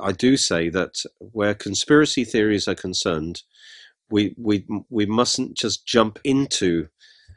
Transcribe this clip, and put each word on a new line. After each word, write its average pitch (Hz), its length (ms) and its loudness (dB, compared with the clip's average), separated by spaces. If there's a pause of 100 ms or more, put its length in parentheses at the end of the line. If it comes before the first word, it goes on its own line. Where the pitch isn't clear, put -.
I 95 100 -2
do 127 260 4
say 85 320 0
that 87 260 -2 (240)
where 104 360 -2
conspiracy 143 680 2
theories 107 440 0
are 95 80 -2
concerned, 85 680 -4 (680)
we, 104 280 0
we, 104 280 0 (240)
we 107 180 0
mustn't 117 500 0
just - 300 -6
jump 110 360 2
into 104 640 0 (500)